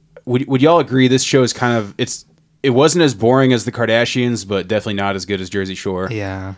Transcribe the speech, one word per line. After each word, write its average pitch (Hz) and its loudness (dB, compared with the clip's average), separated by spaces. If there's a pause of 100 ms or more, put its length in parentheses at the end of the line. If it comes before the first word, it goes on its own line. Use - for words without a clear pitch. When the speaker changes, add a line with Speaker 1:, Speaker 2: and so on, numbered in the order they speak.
(260)
Speaker 1:
would, 127 -2
would 131 0
y'all 165 6
agree 127 2
this 127 2
show 135 2
is 117 0
kind 120 -2
of, 101 -6
it's, - -6 (380)
it 139 0
wasn't 156 4
as 131 2
boring 127 4
as 117 0
the 120 -6
Kardashians, 117 -2
but 95 -4
definitely 107 -2
not 98 -2
as 87 -10
good 98 -4
as 90 -10
Jersey 95 -6
Shore. 92 -6
Speaker 2:
Yeah, 95 -8